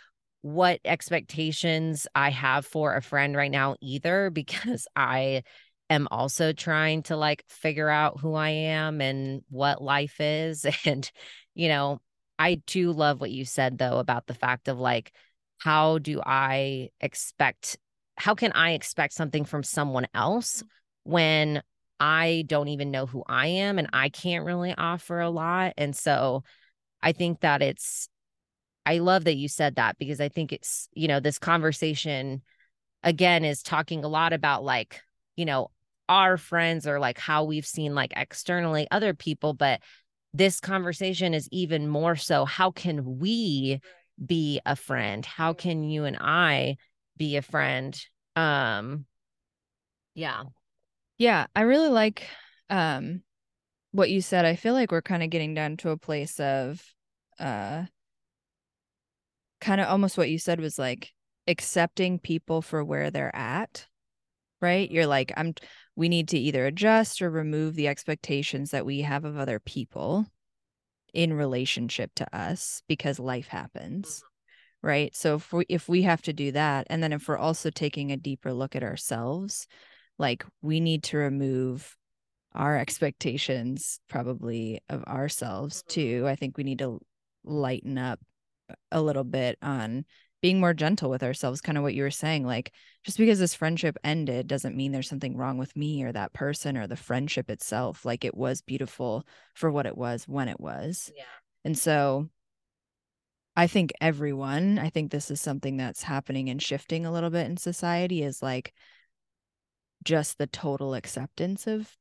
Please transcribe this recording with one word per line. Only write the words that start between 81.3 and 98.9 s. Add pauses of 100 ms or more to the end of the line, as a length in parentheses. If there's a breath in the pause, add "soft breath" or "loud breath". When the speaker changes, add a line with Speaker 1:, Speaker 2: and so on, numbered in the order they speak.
Speaker 2:
our
expectations
probably (100)
of
ourselves
Speaker 1:
Mm-hmm.
Speaker 2:
too.
I
think
we
need
to (440)
lighten
up (720)
a
little
bit
on (380 soft breath)
being
more
gentle
with
ourselves,
kinda
what
you
were
saying,
like, (320 soft breath)
just
because
this
friendship
ended
doesn't
mean
there's
something
wrong
with
me
or
that
person
or
the
friendship
itself.
Like,
it
was
beautiful (280 soft breath)